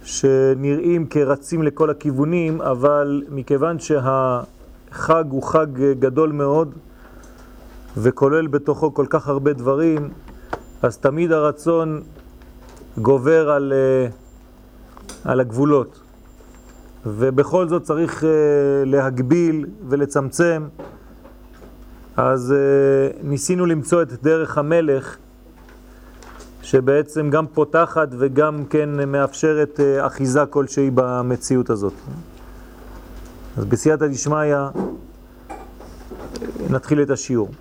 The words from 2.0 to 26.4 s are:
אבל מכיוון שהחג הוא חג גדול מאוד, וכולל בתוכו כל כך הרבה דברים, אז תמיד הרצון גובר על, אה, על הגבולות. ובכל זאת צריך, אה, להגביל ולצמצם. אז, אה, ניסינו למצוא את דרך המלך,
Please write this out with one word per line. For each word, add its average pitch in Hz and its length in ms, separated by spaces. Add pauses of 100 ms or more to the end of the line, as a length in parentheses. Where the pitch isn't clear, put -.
אבל 143 680
מכיוון 143 500
שהחג 131 1500
הוא 135 140
חג 160 240 (320)
גדול 135 320
מאוד, 147 420 (1200)
וכולל 139 500
בתוכו 143 460
כל 139 160
כך 143 180
הרבה 143 260
דברים, 143 560 (720)
אז 120 160
תמיד 160 340
הרצון 156 680 (960)
גובר 139 520
על, 143 240
אה, 131 340 (1200)
על 127 80
הגבולות. 131 600 (1040)
ובכל 135 640
זאת 165 160
צריך, 160 400
אה, 160 60 (560)
להגביל 139 800 (240)
ולצמצם. 143 760 (1500)
אז, 127 340
אה, 143 60 (680)
ניסינו 175 420
למצוא 170 360
את 123 220
דרך 156 340
המלך, 147 600 (1400)